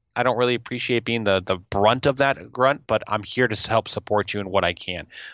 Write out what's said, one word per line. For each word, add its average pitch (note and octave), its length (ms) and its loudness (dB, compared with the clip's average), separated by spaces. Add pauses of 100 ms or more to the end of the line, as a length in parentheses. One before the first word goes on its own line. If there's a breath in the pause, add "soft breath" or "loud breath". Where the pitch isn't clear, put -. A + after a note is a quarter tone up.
(160)
I B2 80 2
don't A#2+ 140 2
really B2 180 2
appreciate A#2+ 500 -4
being A#2 200 -2
the, F#2+ 200 4
the F#2 120 0
brunt G#2+ 500 2
of C3 100 2
that C#3 340 0
grunt, C3+ 360 0
but A2 200 0
I'm G#2+ 140 -2
here B2 260 0
to A2 40 -6
s-, - 160 -4
help A2 200 2
support - 460 -2
you G#2 60 -4
in G2 100 -6
what F#2 140 2
I F2 100 2
can. F2 320 -8 (280 loud breath)